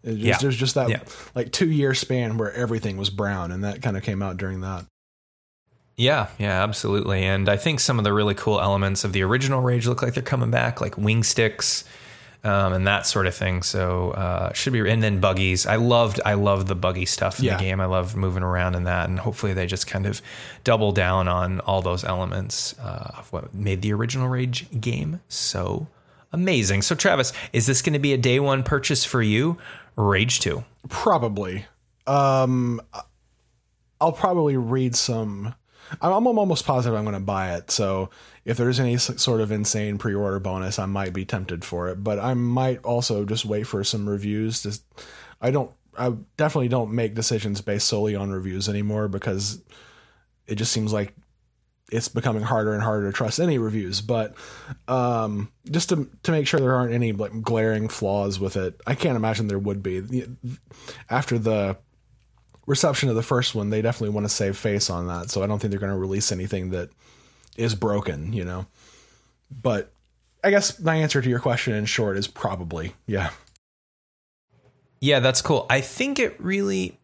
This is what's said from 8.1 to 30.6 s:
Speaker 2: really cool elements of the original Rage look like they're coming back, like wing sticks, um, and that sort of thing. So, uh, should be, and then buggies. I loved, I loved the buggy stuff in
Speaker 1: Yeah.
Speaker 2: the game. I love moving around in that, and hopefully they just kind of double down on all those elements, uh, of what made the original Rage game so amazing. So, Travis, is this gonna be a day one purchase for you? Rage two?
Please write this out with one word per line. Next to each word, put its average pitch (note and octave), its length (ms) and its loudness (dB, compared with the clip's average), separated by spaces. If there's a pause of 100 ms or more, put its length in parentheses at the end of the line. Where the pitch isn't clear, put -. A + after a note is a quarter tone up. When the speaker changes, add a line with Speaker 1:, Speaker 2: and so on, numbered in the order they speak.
Speaker 2:
really G#2 220 2
cool G#2 260 0
elements G2 420 2
of G2+ 100 -2
the F#2+ 100 2
original C3 380 2
Rage B2 260 2
look B2 160 0
like A#2+ 100 0
they're - 80 -2
coming B2 300 0
back, A#2+ 280 0
like - 160 -4
wing A2 280 2
sticks, - 600 0 (600)
um, G2 280 2
and F#2 140 2
that G2 220 2
sort G2 180 2
of F2+ 80 2
thing. F#2 300 0
So, F2+ 480 0
uh, F2+ 420 -2
should - 200 -2
be, G#2+ 140 2
and A2 140 4
then G2+ 180 2
buggies. F#2+ 460 4
I A2 120 2
loved, A#2 460 4
I G#2 120 2
loved G2+ 320 2
the G2 80 0
buggy F2+ 320 0
stuff - 320 0
in C3 60 2
Speaker 1:
Yeah. G2+ 120 2
Speaker 2:
the F#2+ 60 0
game. F#2+ 180 0
I F#2 40 2
love F#2 300 0
moving F#2 280 0
around F2+ 320 0
in F2+ 80 -2
that, F2 260 0
and F#2 100 0
hopefully G2+ 340 -2
they F#2 120 -2
just F#2 220 -4
kind G2 180 -2
of - 160 -4 (420)
double G#2+ 280 4
down F#2 360 2
on F2+ 340 0
all F#2+ 200 0
those F2+ 220 -2
elements, F#2 760 -4
uh, G2 380 -10
of - 160 -16
what - 220 -10
made F#2+ 260 -2
the G#2 100 0
original B2 380 0
Rage B2+ 380 -2 (120)
game C#3+ 480 -2
so F#2 600 -2 (440)
amazing. A#2+ 520 2
So, - 100 2
Travis, B2+ 400 2 (180)
is A#2 140 2
this B2+ 160 4
gonna D3+ 180 2
be C#3 140 4
a C3 40 2
day B2 220 4
one C3+ 220 2
purchase C3+ 420 2
for A#2+ 200 2
you? B2 340 4 (400)
Rage G#2 420 4
two? G2 240 -2 (260)